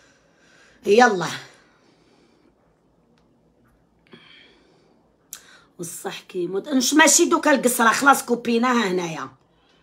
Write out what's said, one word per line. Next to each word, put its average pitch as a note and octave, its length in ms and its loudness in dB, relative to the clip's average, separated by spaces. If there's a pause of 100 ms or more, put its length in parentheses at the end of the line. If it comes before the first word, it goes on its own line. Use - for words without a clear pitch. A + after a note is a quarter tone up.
(840)
يلا. G3+ 420 2 (4000)
والصح - 440 -12
كيموت. F#3 480 -8
نش-، C4 240 0
ماشي D#4 320 4
دوكا D4+ 260 0
القصره، A#3+ 400 2
خلاص C4 340 2
كوبيناها A#3 680 -2
هنايا. D#3+ 380 -6 (540)